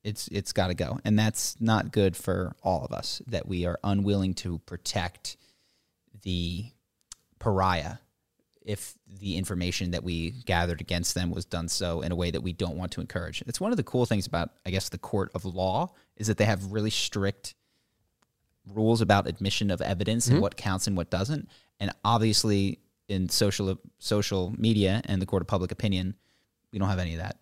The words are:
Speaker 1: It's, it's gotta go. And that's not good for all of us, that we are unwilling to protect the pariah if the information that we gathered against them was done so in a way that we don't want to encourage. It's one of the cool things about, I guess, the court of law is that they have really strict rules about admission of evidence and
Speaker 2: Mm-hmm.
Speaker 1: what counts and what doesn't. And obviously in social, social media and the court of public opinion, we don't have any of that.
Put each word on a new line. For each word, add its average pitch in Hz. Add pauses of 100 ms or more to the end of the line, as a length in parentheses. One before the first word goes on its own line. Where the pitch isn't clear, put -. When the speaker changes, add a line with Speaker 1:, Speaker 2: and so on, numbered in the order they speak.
Speaker 1:
It's, 104
it's -
gotta 90
go. 82
And 107
that's -
not 110
good 95
for 90
all 87
of -
us, -
that 101
we 87
are 82
unwilling 98
to 87
protect - (880)
the 90 (720)
pariah 95 (720)
if - (240)
the 95
information 90
that 85
we 82 (160)
gathered 87
against -
them 90
was 87
done 85
so 85
in 87
a -
way 87
that 80
we 90
don't 82
want 90
to -
encourage. 85
It's -
one 214
of 233
the 147
cool 123
things 101
about, 85 (140)
I 92
guess, 95
the 92
court -
of 85
law 92 (240)
is 107
that 104
they 104
have 98
really 107
strict - (1120)
rules 110
about 101
admission 98
of 87
evidence 110
and 127
Speaker 2:
Mm-hmm. 185
Speaker 1:
what -
counts 95
and 98
what 85
doesn't. 120 (320)
And 101 (120)
obviously 107 (300)
in 92
social, 98 (200)
social 98
media 104
and 95
the 92
court 95
of -
public 92
opinion, 92 (580)
we 107
don't 95
have 92
any 82
of 82
that. 95